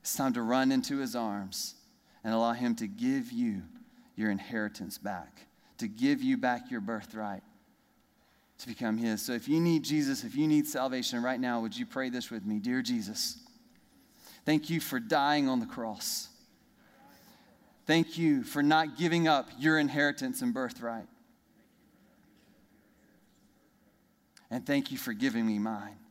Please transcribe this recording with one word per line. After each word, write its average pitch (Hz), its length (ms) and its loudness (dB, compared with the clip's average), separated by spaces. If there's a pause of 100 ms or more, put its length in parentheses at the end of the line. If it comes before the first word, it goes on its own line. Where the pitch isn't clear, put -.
It's - 160 -6
time 135 160 2
to 120 100 0
run 131 300 4
into 135 260 0
his 127 160 -4
arms 101 640 -6 (480)
and 110 100 0
allow 117 200 2
him 120 200 0
to 113 140 -6
give 120 420 -2
you 117 320 -2 (540)
your 107 160 0
inheritance 107 680 -6
back, - 480 -10 (320)
to 120 80 -4
give 127 380 0
you 131 120 2
back 123 360 -2
your 117 80 -4
birthright, 104 640 -6 (1120)
to - 80 -16
become 113 320 -2
his. 113 240 0
So 131 100 -4
if 120 160 -4
you 151 100 4
need 165 260 4
Jesus, 139 380 0
if 110 120 -8
you 147 120 2
need 151 200 4
salvation 127 560 -2
right 127 180 0
now, 123 220 0
would 113 120 -4
you 120 120 -6
pray 131 240 -4
this 123 200 -6
with 110 140 -8
me? 107 140 0
"Dear 123 240 0
Jesus, 110 560 -4 (1040)
thank 151 240 2
you 160 140 0
for 127 180 -4
dying 143 480 2
on 127 120 2
the 110 60 -2
cross. - 600 -6 (1600)
Thank 160 320 4
you 151 260 4
for 147 180 -2
not 151 360 4
giving 170 280 4
up 143 300 4
your 156 220 4
inheritance 139 640 0
and 123 100 2
birthright. 117 560 -6 (3500)
And 127 160 -6
thank 139 260 0
you 131 60 -6
for 123 160 -4
giving 113 320 2
me 107 120 2
mine. 104 380 -4 (140)